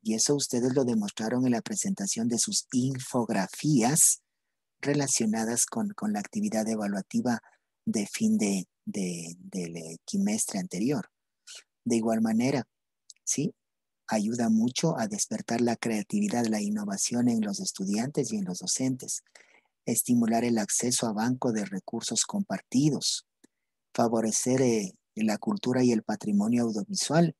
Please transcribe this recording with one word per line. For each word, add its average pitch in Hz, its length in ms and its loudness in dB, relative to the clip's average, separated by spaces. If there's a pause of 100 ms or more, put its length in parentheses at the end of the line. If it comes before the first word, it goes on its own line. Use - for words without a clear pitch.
Y 110 120 0
eso 147 200 2
ustedes 127 400 0
lo 139 100 4
demostraron 113 600 0
en 123 60 4
la 113 100 0
presentación 120 680 -2
de 160 100 0
sus - 340 0
infografías 127 1500 2 (580)
relacionadas 120 840 0
con, - 260 -4
con - 220 -4
la 208 80 -2
actividad 208 480 -2
evaluativa 214 720 -2 (460)
de 107 200 0
fin 110 300 0
de, 101 320 0 (160)
de, 90 540 -6
del, 90 380 -8
eh, 165 280 -10
quimestre 208 540 -2
anterior. 180 520 -2 (760)
De 120 120 2
igual 113 240 2
manera, 113 480 2 (560)
¿sí? 156 300 -2 (520)
Ayuda 113 440 0
mucho 123 480 2
a 113 100 -2
despertar - 540 -2
la 117 140 2
creatividad, 107 680 0
la 110 160 0
innovación 104 680 0
en 233 120 2
los 202 200 -2
estudiantes 120 680 -2
y 110 60 -2
en 101 80 -2
los 90 140 -6
docentes. - 640 -4 (640)
Estimular 117 580 2
el 117 140 2
acceso 120 480 -2
a 113 80 -2
banco 123 380 0
de 107 120 -2
recursos 101 600 -4
compartidos. 117 1000 0 (680)
Favorecer, 117 680 2
eh, 110 340 2 (200)
la 107 240 0
cultura 123 440 0
y 123 100 6
el 110 100 2
patrimonio 107 640 0
audiovisual. 135 760 2